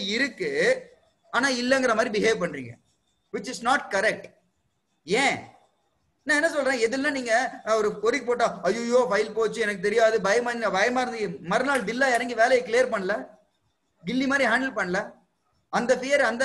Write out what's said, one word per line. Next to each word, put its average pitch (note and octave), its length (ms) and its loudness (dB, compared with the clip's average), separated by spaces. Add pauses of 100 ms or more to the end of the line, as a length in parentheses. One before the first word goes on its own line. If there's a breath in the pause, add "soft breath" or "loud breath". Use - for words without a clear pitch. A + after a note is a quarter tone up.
இருக்கு, A3 420 -2 (840)
ஆனா B3 160 0
இல்லங்கிற B3+ 460 2
மாதிரி A3+ 180 0
behave G#3+ 280 0
பண்றீங்க, C3+ 300 -8 (640)
which G3+ 140 -8
is A#3+ 140 -10
not C4+ 280 0
correct. G3+ 360 -2 (840)
ஏன் G#3+ 300 0 (880)
நான் D4 120 2
என்ன E4 100 2
சொல்றேன், C4 320 0
எதுல C4+ 300 0
நீங்க, B3 220 -2 (300)
அஹ், A3 140 2
ஒரு G#3+ 200 0
கொரி A#3+ 240 0
போட்டா A#3 260 0 (160)
ஐயோ A#3 400 2
file G#3 300 0
போச்சு A3 280 -2
எனக்கு G#3 200 -2
தெரியாது A3 400 4
பயமா A#3+ 300 2
இருந்த, A#3 200 -2
பயமா A#3+ 300 2
இருந்து A#3 280 -4 (140)
மறுநாள் A#3+ 440 0
தில்லா B3+ 220 0
இறங்கி B3 260 0
வேலையை A#3+ 280 6
clear A3 300 0
பண்ணல, G3 220 -2 (880)
கில்லி B3+ 240 -2
மாதிரி C4+ 200 2
handle A#3 300 0
பண்ணல, F#3 220 -2 (720)
அந்த A#3 220 0
fear C4+ 280 2
அந்த A#3 220 0